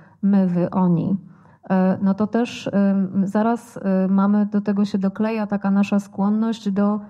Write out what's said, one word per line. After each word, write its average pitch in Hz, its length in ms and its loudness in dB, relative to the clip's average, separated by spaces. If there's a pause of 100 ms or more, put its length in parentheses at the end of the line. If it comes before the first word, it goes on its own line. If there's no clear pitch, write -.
(220)
my, 196 240 4
wy, 175 240 0
oni, 185 460 2 (480)
y, - 40 -10 (340)
no 190 120 2
to 214 120 -2
też, 233 400 -4
y, - 40 -6 (540)
zaraz, 220 520 -2
y, - 40 -16 (280)
mamy, 202 380 2
do 208 140 -2
tego 208 240 0
się 202 140 -2
dokleja 214 480 -2
taka 202 240 -2
nasza 202 300 2
skłonność 214 680 -2
do 202 400 0